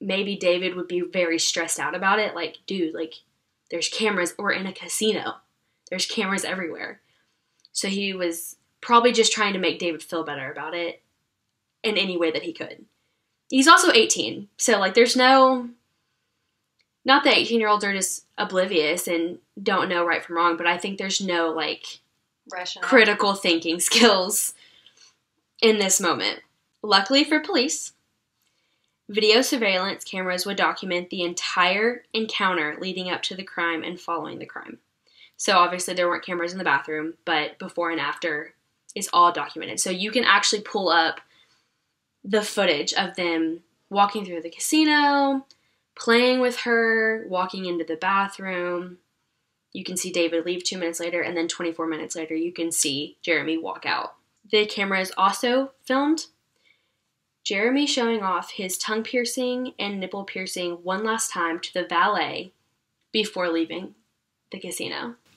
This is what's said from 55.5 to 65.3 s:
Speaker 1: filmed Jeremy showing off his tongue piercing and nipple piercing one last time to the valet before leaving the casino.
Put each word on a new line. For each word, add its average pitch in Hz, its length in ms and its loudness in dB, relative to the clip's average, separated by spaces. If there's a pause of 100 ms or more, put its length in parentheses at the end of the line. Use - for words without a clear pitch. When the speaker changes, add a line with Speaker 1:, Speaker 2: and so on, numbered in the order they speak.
Speaker 1:
filmed 285 400 2 (1160)
Jeremy 247 440 0
showing 233 360 0
off 185 280 -2
his 190 260 -8
tongue 220 260 -2
piercing 247 760 -2
and 202 200 -6
nipple 190 260 -8
piercing 185 480 -6 (100)
one 190 200 -4
last 220 300 -2
time 170 280 -2
to - 120 -10
the 175 140 -2
valet 180 640 0 (600)
before 202 360 -2
leaving 165 460 -2 (580)
the 196 80 -10
casino. 180 540 -8 (220)